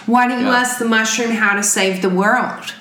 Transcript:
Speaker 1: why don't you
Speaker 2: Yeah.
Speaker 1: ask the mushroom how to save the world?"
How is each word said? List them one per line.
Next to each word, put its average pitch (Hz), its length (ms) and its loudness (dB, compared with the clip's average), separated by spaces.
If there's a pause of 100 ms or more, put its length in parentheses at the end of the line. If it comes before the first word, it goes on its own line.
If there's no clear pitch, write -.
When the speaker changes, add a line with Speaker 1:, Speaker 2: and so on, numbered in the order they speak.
Speaker 1:
why 247 220 4
don't 247 140 -2
you 254 60 0
Speaker 2:
Yeah. 247 100 2
Speaker 1:
ask 226 220 -2
the 233 60 -2
mushroom 226 460 0
how 214 240 0
to 202 80 -2
save 190 380 0
the 190 80 0
world?" 202 720 -2